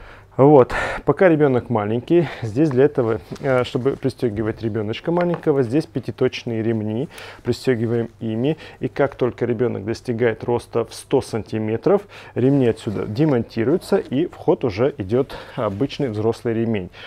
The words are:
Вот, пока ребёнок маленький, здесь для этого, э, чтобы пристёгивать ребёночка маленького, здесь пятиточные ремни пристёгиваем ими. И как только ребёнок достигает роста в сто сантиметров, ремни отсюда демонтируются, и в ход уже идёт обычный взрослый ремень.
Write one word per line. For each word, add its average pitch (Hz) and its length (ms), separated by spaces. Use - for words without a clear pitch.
Вот, 135 380
пока 180 240
ребёнок 143 420
маленький, 123 560
здесь 120 260
для 131 180
этого, 113 340
э, 127 220
чтобы 120 300
пристёгивать 110 720
ребёночка 110 500
маленького, 170 500
здесь 131 240
пятиточные 120 760
ремни 110 480
пристёгиваем 117 640
ими. 120 380
И 131 80
как - 260
только 123 320
ребёнок 110 380
достигает 113 580
роста 117 440
в - 60
сто - 300
сантиметров, 113 800
ремни 131 320
отсюда 107 400
демонтируются, 131 920
и 139 280
в - 80
ход - 300
уже 117 340
идёт 117 380
обычный 123 540
взрослый 113 440
ремень. 110 380